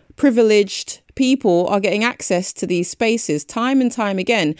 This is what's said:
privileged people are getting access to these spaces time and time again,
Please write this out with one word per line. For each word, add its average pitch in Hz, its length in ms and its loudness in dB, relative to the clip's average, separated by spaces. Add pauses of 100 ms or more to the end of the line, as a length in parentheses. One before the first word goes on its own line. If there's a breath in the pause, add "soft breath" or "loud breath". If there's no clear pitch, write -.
(160 soft breath)
privileged 220 840 2 (140)
people 240 520 2
are 202 140 0
getting 208 240 0
access 190 480 -4
to - 120 -6
these 175 240 -2
spaces 220 540 -2
time 262 380 0
and 240 100 0
time 202 260 -4
again, 185 420 0